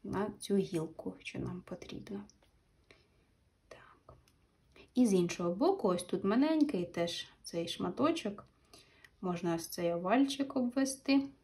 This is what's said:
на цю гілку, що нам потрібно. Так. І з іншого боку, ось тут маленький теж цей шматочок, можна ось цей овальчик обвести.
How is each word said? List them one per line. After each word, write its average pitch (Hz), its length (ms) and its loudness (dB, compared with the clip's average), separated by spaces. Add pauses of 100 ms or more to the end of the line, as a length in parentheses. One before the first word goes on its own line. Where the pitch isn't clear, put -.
на 196 280 -4 (100)
цю 202 160 0
гілку, 165 600 -2
що - 200 -12
нам 180 220 -6
потрібно. - 640 -12 (1400)
Так. - 480 -20 (760)
І 247 120 6
з 202 80 4
іншого 175 400 2
боку, 294 340 2
ось 175 140 2
тут 190 220 -4
маленький 269 600 4
теж 170 440 -4 (140)
цей 170 260 -4
шматочок, 208 760 -2 (760)
можна 175 340 -2
ось 165 140 -6
цей 170 240 -2
овальчик 247 640 2
обвести. 269 720 2 (160)